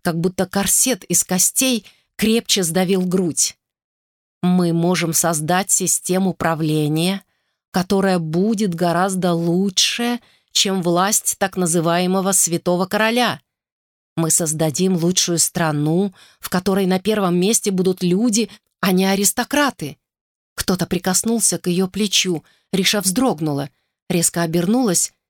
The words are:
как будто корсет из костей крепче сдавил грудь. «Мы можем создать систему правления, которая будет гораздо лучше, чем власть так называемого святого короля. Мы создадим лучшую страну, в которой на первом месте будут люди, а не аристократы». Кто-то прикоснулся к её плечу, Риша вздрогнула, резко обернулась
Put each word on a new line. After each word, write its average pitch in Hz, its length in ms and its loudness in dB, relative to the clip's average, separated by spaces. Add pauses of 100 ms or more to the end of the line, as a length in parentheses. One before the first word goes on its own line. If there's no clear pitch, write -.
как 165 180 -4
будто 185 280 -2
корсет 196 560 -2
из - 200 0
костей 226 640 0 (300)
крепче 220 480 0
сдавил 180 420 0
грудь. 180 520 -2 (840)
«Мы 180 300 2
можем 170 400 0
создать 170 580 0
систему 185 640 0
правления, 160 880 0 (480)
которая 185 480 0
будет 185 540 0
гораздо 175 600 0
лучше, 190 880 0 (320)
чем 190 280 0
власть 175 560 0
так 190 200 -4
называемого 180 720 0
святого 180 540 0
короля. 220 560 0 (720)
Мы 165 160 0
создадим 160 640 0
лучшую 170 440 0
страну, 160 720 0 (260)
в - 100 -12
которой 190 360 0
на 185 140 2
первом 196 380 0
месте 202 340 2
будут 185 300 0
люди, 202 480 0 (300)
а 190 140 0
не 185 120 2
аристократы». 196 920 -2 (580)
Кто-то 185 300 -2
прикоснулся 190 720 -2
к - 100 -6
её 180 200 0
плечу, 185 560 -2 (280)
Риша 196 300 0
вздрогнула, 160 680 -2 (400)
резко 170 320 0
обернулась 175 720 0 (160)